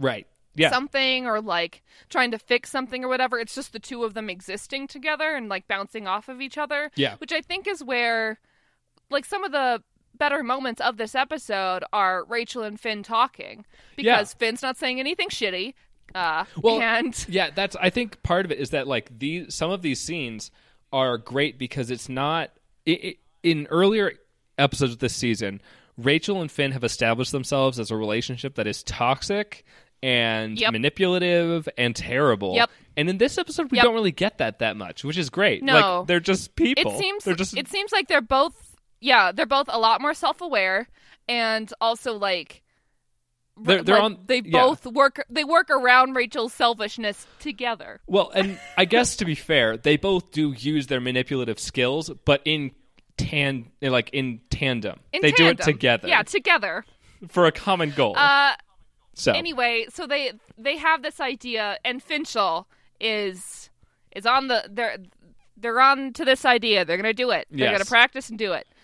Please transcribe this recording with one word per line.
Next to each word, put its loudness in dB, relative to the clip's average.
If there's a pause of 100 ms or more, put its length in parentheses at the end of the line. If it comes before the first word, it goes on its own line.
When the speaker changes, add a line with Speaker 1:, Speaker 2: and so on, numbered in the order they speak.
Speaker 1:
Right. -2 (280)
Yeah. 4
Speaker 2:
something -2
or, -2
like, -4 (260)
trying 0
to -6
fix -2
something -6
or -4
whatever. 0
It's -8
just -12
the -12
two -10
of -6
them -8
existing -10
together -4
and, -8
like, -8
bouncing -6
off -4
of -14
each -10
other. -4
Speaker 1:
Yeah. -2
Speaker 2:
Which -10
I -4
think -8
is -6
where, -2 (680)
like, -4
some -6
of -6
the 0 (340)
better 0
moments -4
of -2
this -8
episode -4
are 0
Rachel -6
and -10
Finn -6
talking. -2 (320)
Speaker 1:
Yeah. 4
Speaker 2:
Because 0
Finn's -4
not -4
saying -4
anything -4
shitty. -4 (400)
Uh, -2 (120)
Speaker 1:
Well, 2
Speaker 2:
and 0 (140)
Speaker 1:
yeah, 0
that's, -4
I 2
think -6
part 0
of -6
it -4
is -6
that, -2
like, -4
the, -6
some -4
of -4
these -2
scenes -10 (420)
are 2
great -2
because -6
it's -8
not, -4 (380)
i-, 2
i-, -10 (280)
in 2
earlier 2 (420)
episodes 2
of -16
this -2
season, -4 (380)
Rachel 0
and -6
Finn -2
have -6
established 0
themselves 0
as -6
a -2
relationship -4
that -2
is -6
toxic -2 (380)
and 0
Speaker 2:
Yep. 2
Speaker 1:
manipulative 0
and 0
terrible. 0
Speaker 2:
Yep. 4 (260)
Speaker 1:
And 0
in -4
this 2
episode, -4
we 2
Speaker 2:
Yep. 8
Speaker 1:
don't 4
really 0
get -4
that -2
that 0
much, -10
which -4
is -2
great. 2
Speaker 2:
No. 4
Speaker 1:
Like, -6
they're 4
just -2
people. 2
Speaker 2:
It -4
seems, -4
Speaker 1:
They're 0
just -4
Speaker 2:
it -6
seems -4
like 0
they're 4
both, 0 (240)
yeah, 4
they're 0
both 2
a -2
lot 4
more -2
self-aware -2 (400)
and -2 (120)
also, 0
like, -4 (1000)
Speaker 1:
They're, 4
they're 6
Speaker 2:
like, 6
Speaker 1:
on, -2
Speaker 2:
they 4
Speaker 1:
yeah. -4
Speaker 2:
both 4
work, 2
they -4
work 4
around 6
Rachel's -2
selfishness -2 (140)
together. -8
Speaker 1:
Well, 2
and 0 (180)
I 6
guess 2
to -4
be 0
fair, 2
they 4
both 0
do 0
use -2
their -2
manipulative -2
skills, -2 (160)
but 4
in -2 (460)
tan-, -2 (100)
like, 0
in -4 (100)
tandem. -4 (120)
Speaker 2:
In -2
Speaker 1:
They 6
do 6
it 4
Speaker 2:
tandem. -4
Speaker 1:
together. 2
Speaker 2:
Yeah, 4
together. 0 (440)
Speaker 1:
For 4
a 6
common 0
goal. 2
Speaker 2:
Uh, 6 (600)
Speaker 1:
So. 2
Speaker 2:
anyway, 0
so -10
they, -2 (260)
they -4
have 2
this -8
idea, -6
and -4
Finchel -2 (340)
is, -6 (440)
is -12
on 2
the, 0
they're, -4 (580)
they're -2
on 4
to -6
this 2
idea. 4
They're -2
gonna -2
do -2
it. -2
They're 2
Speaker 1:
Yes. 2
Speaker 2:
gonna 0
practice 4
and -12
do -2
it. -6 (160)